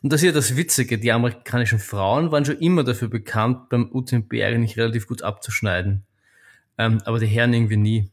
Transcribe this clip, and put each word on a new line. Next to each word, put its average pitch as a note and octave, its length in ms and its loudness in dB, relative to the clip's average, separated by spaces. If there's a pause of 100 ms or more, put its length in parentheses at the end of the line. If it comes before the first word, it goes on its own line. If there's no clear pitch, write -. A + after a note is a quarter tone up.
und C#3 100 0
das D3+ 100 4
ist F3 40 4
ja F3 80 6
das B2+ 240 0
Witzige, C3 400 0
die A2+ 160 0
amerikanischen A#2 640 0
Frauen G#2+ 520 0
waren D3 120 2
schon D3 140 -2
immer E3 260 2
dafür A#2+ 240 -2
bekannt, A2+ 640 -2
beim A#2+ 240 0
U B2+ 80 -4
T B2 160 -2
M G#2+ 100 -2
B A2+ 160 -4
eigentlich A2+ 320 0
relativ A2+ 320 -2
gut - 140 -8
abzuschneiden. G2 840 -4 (720)
Ähm, A2 280 0
aber A2+ 140 -2
die A2 80 0
Herren A#2 260 2
irgendwie A2 240 2
nie. G#2+ 360 0